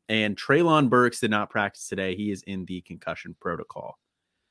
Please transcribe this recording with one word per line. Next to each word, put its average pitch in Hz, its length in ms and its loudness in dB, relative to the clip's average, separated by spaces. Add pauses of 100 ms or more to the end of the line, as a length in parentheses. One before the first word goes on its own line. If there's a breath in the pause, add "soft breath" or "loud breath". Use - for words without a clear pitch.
And 107 280 2
Treylon 156 540 4
Burks 123 300 4
did 113 100 0
not 104 200 0
practice 101 360 -4
today. 95 300 -4
He 104 160 -4
is 92 100 -8
in 95 220 -10
the 90 160 -8
concussion 85 580 -12
protocol. - 600 -10 (500)